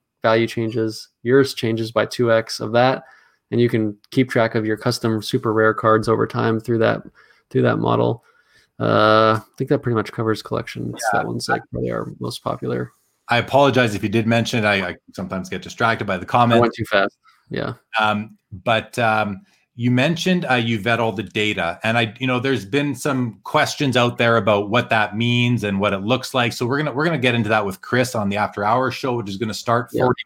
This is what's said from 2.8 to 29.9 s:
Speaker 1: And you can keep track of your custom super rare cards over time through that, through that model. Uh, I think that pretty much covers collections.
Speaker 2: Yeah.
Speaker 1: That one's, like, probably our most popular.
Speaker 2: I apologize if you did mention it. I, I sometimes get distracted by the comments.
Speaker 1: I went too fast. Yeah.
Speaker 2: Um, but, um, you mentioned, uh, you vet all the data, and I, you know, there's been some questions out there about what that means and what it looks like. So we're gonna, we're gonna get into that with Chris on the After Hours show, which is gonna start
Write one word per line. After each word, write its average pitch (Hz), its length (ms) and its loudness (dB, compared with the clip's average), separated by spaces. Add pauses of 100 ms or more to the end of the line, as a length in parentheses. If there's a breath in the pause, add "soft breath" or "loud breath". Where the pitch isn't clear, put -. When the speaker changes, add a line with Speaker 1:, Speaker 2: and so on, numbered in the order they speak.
Speaker 1:
And 120 100 0
you 120 100 4
can 110 260 0 (140)
keep 127 180 2
track 113 260 2
of 110 120 -2
your 110 100 0
custom 110 460 -2
super 113 320 -2
rare 110 180 4
cards 110 340 2
over 110 200 2
time 113 340 -2
through 117 180 -2
that, 110 240 2 (460 soft breath)
through 127 140 0
that 113 160 2
model. 117 460 0 (540 soft breath)
Uh, 110 600 4
I - 20 -10 (140)
think 135 140 -6
that 143 80 2
pretty 120 160 -4
much 107 180 -2
covers 110 300 -4
collections. 113 580 -8 (140)
Speaker 2:
Yeah. 101 60 0
Speaker 1:
That - 80 -4
one's, - 200 -8
like, - 220 -2
probably 120 220 -4
our - 260 -8
most 120 240 -10
popular. 123 500 -6 (360)
Speaker 2:
I 123 100 2
apologize 127 560 4
if 95 80 -6
you 104 60 -2
did 107 180 0
mention 117 320 0
it. 107 80 2
I, 95 240 2
I 85 60 -10 (180)
sometimes 92 340 -8
get 92 140 -8
distracted 113 420 -2
by 98 140 -2
the 87 80 -10
comments. 120 320 4
Speaker 1:
I - 20 6
went 117 140 2
too 113 100 -8
fast. 101 320 0 (320 soft breath)
Yeah. - 260 -6 (240)
Speaker 2:
Um, 107 380 -2 (140)
but, 110 480 -2
um, 107 440 0 (320 soft breath)
you 120 160 0
mentioned, 165 600 2
uh, 127 40 2
you 117 240 0
vet 113 220 0
all 113 120 0
the 104 100 -6
data, 95 600 -4
and 113 140 0
I, 113 220 0
you 131 80 -4
know, 127 120 0
there's 120 280 -2
been 143 280 -2
some 131 480 -4
questions 143 540 0
out 123 220 2
there 117 180 4
about 104 320 2
what 117 220 0
that 107 260 2
means 120 480 2
and 98 160 -2
what 101 140 2
it 95 80 -4
looks 127 320 -2
like. 120 180 0
So 120 140 -4
we're 127 100 -2
gonna, 147 160 -2
we're 143 140 -2
gonna 170 100 0
get 123 180 2
into 113 140 0
that 107 160 2
with 95 160 -8
Chris 123 340 -2
on 104 140 -2
the 101 80 -2
After 104 280 -2
Hours 123 300 0
show, 127 220 -4
which 101 140 -6
is 98 80 -8
gonna 110 160 -6
start 120 380 0